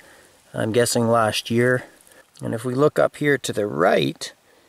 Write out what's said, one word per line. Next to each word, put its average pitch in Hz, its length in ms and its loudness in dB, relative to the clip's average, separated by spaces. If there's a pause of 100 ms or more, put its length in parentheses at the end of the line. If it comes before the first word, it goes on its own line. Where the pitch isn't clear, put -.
(540)
I'm 110 180 -4
guessing 120 380 2
last 113 400 0
year. 123 360 0 (560)
And 120 120 -6
if 117 100 -8
we 127 120 -6
look 147 240 2
up - 160 2
here 143 240 0
to - 140 -8
the 104 120 -2
right, - 680 0 (380)